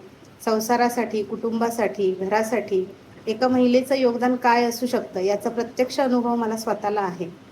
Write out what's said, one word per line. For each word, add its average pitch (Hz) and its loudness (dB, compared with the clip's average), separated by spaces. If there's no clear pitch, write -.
संसारासाठी, 226 0
कुटुंबासाठी, 220 -2
घरासाठी 202 0
एका 226 0
महिलेचं 254 4
योगदान 247 2
काय 240 4
असू 233 -2
शकतं 240 -2
याचा 202 0
प्रत्यक्ष 240 -2
अनुभव 247 2
मला 220 -2
स्वतःला 208 -2
आहे. 175 -6